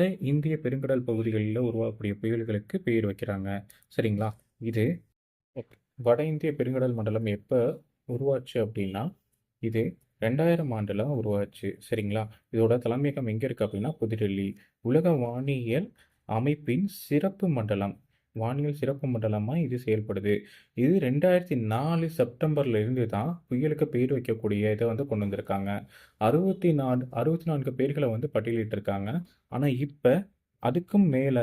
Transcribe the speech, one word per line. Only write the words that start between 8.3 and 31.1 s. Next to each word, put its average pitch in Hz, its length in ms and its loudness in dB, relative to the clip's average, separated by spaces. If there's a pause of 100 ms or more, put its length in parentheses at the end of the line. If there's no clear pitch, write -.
அப்படின்னா, 104 440 -2 (580)
இது 113 200 0 (380)
ரெண்டாயிரம் 151 520 2
ஆண்டுல 104 380 -2
உருவாச்சு. 101 580 -2 (120)
சரிங்களா? 107 420 -2 (260)
இதோட 113 300 4
தலைமையகம் 131 500 -2
எங்க 110 160 -2
இருக்கு 123 200 -2
அப்படின்னா, 104 300 -2
புதுடெல்லி. 104 520 -2 (380)
உலக 165 320 2
வானியல் 127 720 -2 (400)
அமைப்பின் 147 580 0 (100)
சிறப்பு 190 520 -2
மண்டலம், 104 460 0 (420)
வானியல் 139 400 -2
சிறப்பு 139 320 -4
மண்டலமா 110 500 0
இது 127 200 0
செயல்படுது. 104 560 0 (420)
இது 131 220 4
ரெண்டாயிரத்தி 170 580 2 (100)
நாலு 156 440 0
செப்டம்பர்ல 147 720 2
இருந்து 120 260 0
தான் 110 260 -2 (120)
புயலுக்கு 147 440 0
பெயர் 127 260 0
வைக்கக்கூடிய 107 580 0
இதை 110 140 0
வந்து 113 200 -2
கொண்டு 107 200 -2
வந்திருக்காங்க. 98 460 -4 (480)
அறுபத்தி 165 520 2
நாலு, 127 380 2
அறுபத்தி 160 380 0
நான்கு 135 260 -2
பெயர்களை 139 340 0
வந்து 117 240 -2
பட்டியலிட்டிருக்காங்க. 107 760 -2 (420)
ஆனா 143 160 0 (100)
இப்ப 143 360 2 (480)
அதுக்கும் 180 460 2
மேல 135 340 2